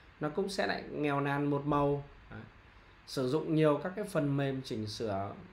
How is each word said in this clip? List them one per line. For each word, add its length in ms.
nó 100
cũng 200
sẽ 180
lại 240
nghèo 300
nàn 240
một 200
màu. 380
Đấy. 100
Sử 220
dụng 260
nhiều 280
các 120
cái 100
phần 320
mềm 240
chỉnh 260
sửa 440